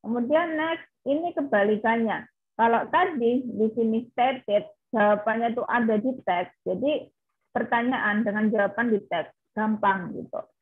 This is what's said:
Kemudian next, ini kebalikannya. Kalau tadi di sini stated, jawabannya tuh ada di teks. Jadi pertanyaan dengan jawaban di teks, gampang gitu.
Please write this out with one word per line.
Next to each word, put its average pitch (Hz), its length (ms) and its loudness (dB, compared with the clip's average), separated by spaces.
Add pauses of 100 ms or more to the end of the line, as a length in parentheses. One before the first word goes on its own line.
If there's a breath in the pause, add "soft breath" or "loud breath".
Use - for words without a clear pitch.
Kemudian 294 560 0
next, 320 320 -4 (160)
ini 320 320 -2
kebalikannya. 214 880 0 (360)
Kalau 233 320 4
tadi 285 480 2
di 220 320 -2
sini 226 400 0
stated, 240 560 0 (240)
jawabannya 220 640 2
tuh 233 80 -2
ada 226 320 2
di 233 160 0 (160)
teks. 180 240 -2 (160)
Jadi 262 400 -2 (480)
pertanyaan 233 640 0
dengan 214 320 0
jawaban 214 400 0
di 202 160 2
teks, 165 240 -4 (240)
gampang 208 560 0
gitu. - 320 -10 (180)